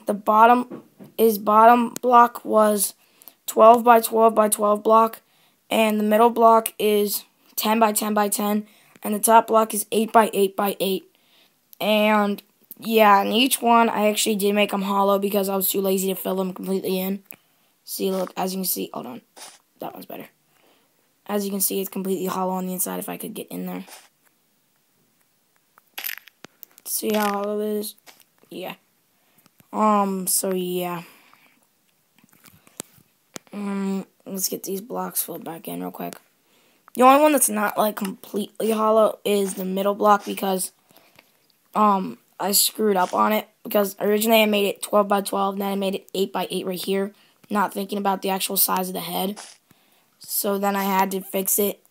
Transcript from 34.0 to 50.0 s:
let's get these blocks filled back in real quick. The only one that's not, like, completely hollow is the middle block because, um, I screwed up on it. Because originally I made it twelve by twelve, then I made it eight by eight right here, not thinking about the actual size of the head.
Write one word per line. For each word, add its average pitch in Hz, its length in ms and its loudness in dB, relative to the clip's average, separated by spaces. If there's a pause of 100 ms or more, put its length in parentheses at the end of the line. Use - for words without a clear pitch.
let's 190 240 -8
get 156 140 -8
these 190 180 -10
blocks 185 420 -10
filled 175 220 -12
back 165 240 -14
in 175 100 -10
real 180 120 -10
quick. 175 240 -12 (800)
The 233 80 2
only 269 180 8
one 302 100 6
that's 277 160 2
not, 208 300 -4
like, 208 180 -2
completely - 760 -8
hollow 220 520 2
is 196 300 -2
the 190 100 -8
middle 196 320 -4
block 202 300 2
because, 190 480 -6 (1040)
um, 190 420 0 (220)
I 180 120 -4
screwed 208 460 0
up 180 160 0
on 214 180 2
it. 214 160 -2 (160)
Because 208 360 -2
originally 214 420 2
I 214 60 4
made 208 180 0
it - 160 -4
twelve 208 260 0
by 196 140 0
twelve, 196 380 -4
then 196 120 -4
I 196 40 -4
made 196 180 -4
it - 220 -12
eight 196 180 -4
by 185 160 -6
eight 180 160 -6
right 185 140 -8
here, 196 340 -4 (340)
not 208 280 -4
thinking 202 240 -8
about 196 240 -4
the 196 80 -4
actual 190 260 -4
size 185 300 -2
of 185 80 -10
the 180 60 -8
head. 180 380 -6 (760)